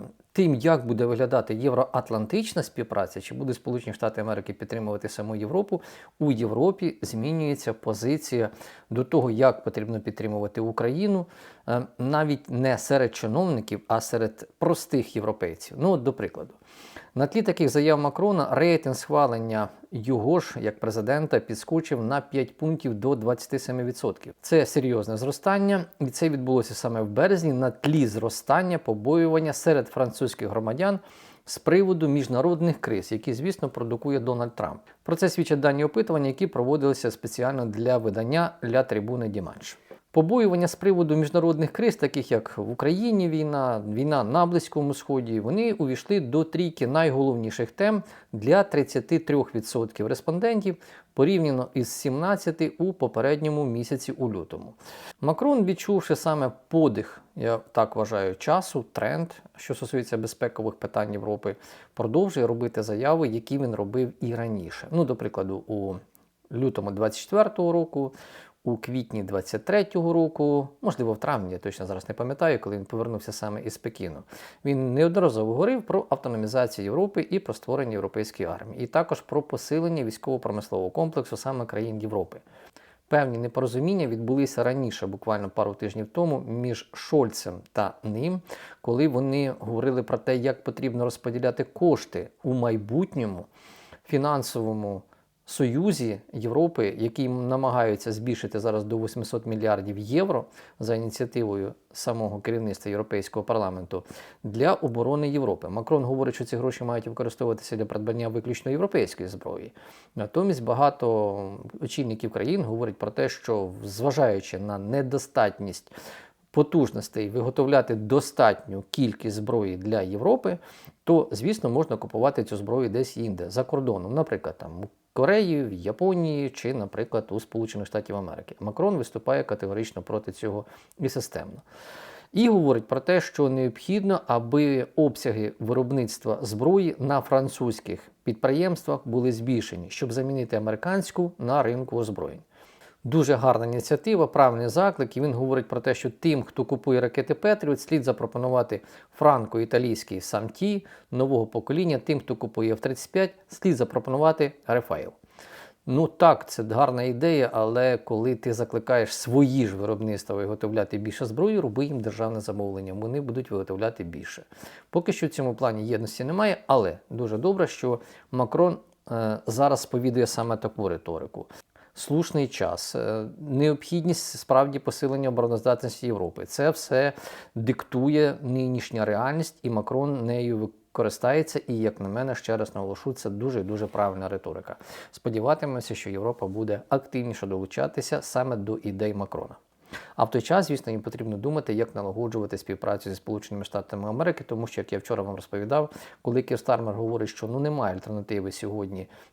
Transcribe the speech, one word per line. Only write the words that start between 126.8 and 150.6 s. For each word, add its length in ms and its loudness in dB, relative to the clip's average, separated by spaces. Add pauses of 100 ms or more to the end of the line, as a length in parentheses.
у 100 -4
Сполучених 480 -6
Штатів 280 -6
Америки. 440 -10
Макрон 380 0
виступає 460 -2
категорично 580 -4
проти 300 -6
цього 340 -6 (340)
і 100 -2
системно. 520 -8 (720)
І 160 6
говорить 380 4
про 120 0
те, 220 4
що 280 0
необхідно, 800 0
аби 680 2
обсяги 640 2
виробництва 800 0
зброї 580 2
на 220 2
французьких 920 -2 (120)
підприємствах 800 0
були 260 2
збільшені, 580 -4
щоб 220 -4
замінити 440 -2
американську 800 -2
на 260 2
ринку 340 0
озброєнь. 440 -4 (640)
Дуже 320 4
гарна 300 4
ініціатива, 640 2
правильний 420 6
заклик, 480 2
і 40 0
він 120 2
говорить 340 0
про 140 -4
те, 120 2
що 160 -2
тим, 340 2
хто 220 -4
купує 360 2
ракети 320 0
Петріот, 480 2
слід 220 0
запропонувати 800 0 (380)
франко-італійський 1040 2
Самті 640 -2 (260)